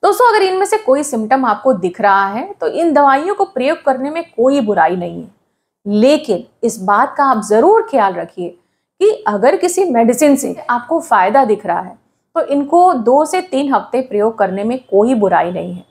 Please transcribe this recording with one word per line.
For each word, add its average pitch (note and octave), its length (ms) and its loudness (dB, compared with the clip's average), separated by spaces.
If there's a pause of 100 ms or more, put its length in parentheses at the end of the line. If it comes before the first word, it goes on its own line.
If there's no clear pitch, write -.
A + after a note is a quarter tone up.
दोस्तों, G4+ 240 2
अगर G#4+ 140 2
इनमें F#4+ 240 0
से G#4+ 120 -2
कोई D4 240 0
सिम्टम B3+ 420 -2
आपको B3 280 0
दिख F3 280 -4
रहा G3 260 2
है, B3+ 260 -8
तो - 140 -6
इन E4 260 0
दवाइयों C#4+ 420 2
को G4 100 -2
प्रयोग D4+ 400 -4
करने C4 260 -2
में E4 140 -8
कोई C4+ 360 0
बुराई F#3 360 0
नहीं E3+ 260 -8
है, E3 80 -20 (560)
लेकिन A3+ 580 2 (180)
इस A3 200 -4
बात G#3 340 0
का C#4+ 80 0
आप A#3 180 0
ज़रूर D#4 480 2
ख्याल G3+ 240 0
रखिए F3 340 -10 (520)
कि G#4+ 260 0
अगर G#3+ 300 2
किसी F4+ 280 -2
मेडिसिन B3 520 2
से C4+ 200 -6 (140)
आपको A#3+ 300 -2
फ़ायदा A3 440 2
दिख G#3 220 -2
रहा F3 140 -4
है, F3+ 180 -14 (360)
तो E4 60 -2
इनको D4 520 2
दो B3+ 320 2
से F4+ 160 -4
तीन C#4 340 -4
हफ्ते G#3+ 260 -2
प्रयोग A3+ 380 -2
करने G3 260 -2
में A#3+ 140 -4
कोई A3+ 360 0
बुराई F3+ 380 0
नहीं F3+ 220 -8
है। F3+ 160 -16